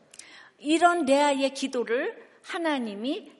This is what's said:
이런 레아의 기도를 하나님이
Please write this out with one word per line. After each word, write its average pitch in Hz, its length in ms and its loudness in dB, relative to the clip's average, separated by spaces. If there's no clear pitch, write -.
이런 330 460 4
레아의 277 480 2
기도를 262 720 -4
하나님이 277 960 -4